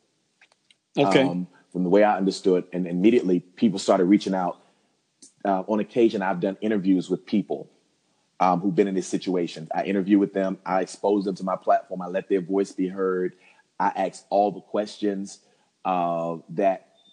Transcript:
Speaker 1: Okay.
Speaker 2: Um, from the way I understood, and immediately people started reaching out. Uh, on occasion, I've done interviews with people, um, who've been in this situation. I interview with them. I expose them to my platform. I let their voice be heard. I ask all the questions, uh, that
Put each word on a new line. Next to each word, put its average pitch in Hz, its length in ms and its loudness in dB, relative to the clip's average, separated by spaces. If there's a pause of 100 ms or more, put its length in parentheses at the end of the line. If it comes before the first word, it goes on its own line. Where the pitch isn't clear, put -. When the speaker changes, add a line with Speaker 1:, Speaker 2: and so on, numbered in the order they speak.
(960)
Speaker 1:
Okay. 139 260 4
Speaker 2:
Um, 90 240 -2 (260)
from 92 100 -2
the 87 60 0
way 104 140 6
I 104 140 2
understood, 95 460 0 (100)
and 90 140 -4
immediately 90 540 2
people 98 360 -2
started 92 280 2
reaching 98 280 2
out. 92 240 -2 (880)
Uh, 95 220 0
on 107 120 0
occasion, 107 420 2
I've 92 180 -2
done 95 220 -2
interviews 95 480 0
with 90 160 -4
people, 78 440 -4 (680)
um, 90 220 2
who've 98 120 0
been 101 140 4
in 95 80 -4
this 90 120 -4
situation. 87 680 -4
I 90 80 -4
interview 98 340 2
with 98 160 2
them. 95 320 -2
I 92 160 -2
expose 101 440 -2
them 95 100 -6
to 95 80 -14
my 92 140 -4
platform. 95 440 -2
I 90 60 -10
let 92 220 -6
their 98 120 2
voice 95 300 -2
be 92 160 -4
heard. 92 460 -2 (460)
I 95 160 0
ask 92 340 -6
all 101 220 2
the 87 100 -10
questions, 104 800 -6 (460)
uh, 85 520 -2 (140)
that 95 360 -2 (260)